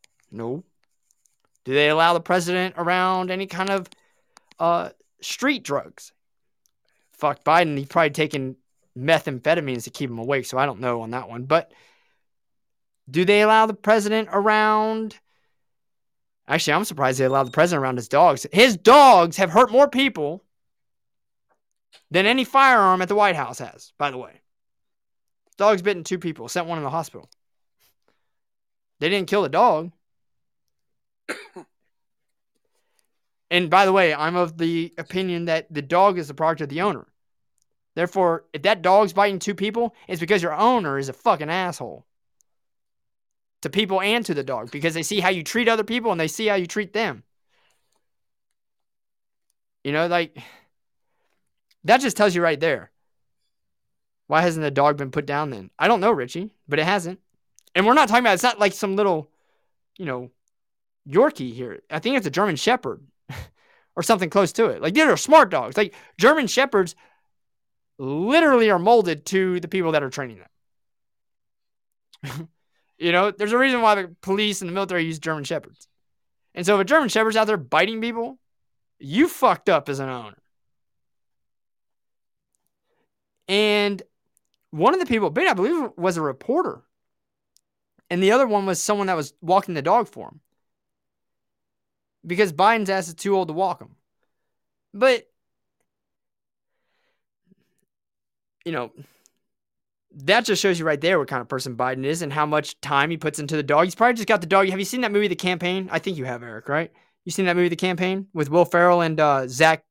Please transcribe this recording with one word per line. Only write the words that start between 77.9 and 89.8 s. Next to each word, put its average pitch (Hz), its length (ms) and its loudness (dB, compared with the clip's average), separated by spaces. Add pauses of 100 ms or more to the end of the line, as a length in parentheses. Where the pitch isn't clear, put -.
people, 233 380 -8 (600)
you 185 300 2
fucked - 400 0
up 165 200 2
as 135 100 -4
an 135 100 -6
owner. 117 300 -12 (3000)
And 208 540 0 (680)
one 196 240 2
of 381 60 -2
the 330 60 -4
people, 208 240 0
Ben, 285 180 0
I 302 40 2
believe, 240 440 -2
was 175 200 -2
a 165 60 -4
reporter. 151 600 -4 (1300)
And 180 140 -2
the 190 100 4
other 262 140 4
one 208 200 0
was 185 140 -4
someone 202 280 -2
that 185 80 -2
was 147 240 -8
walking 185 340 0
the 143 80 -6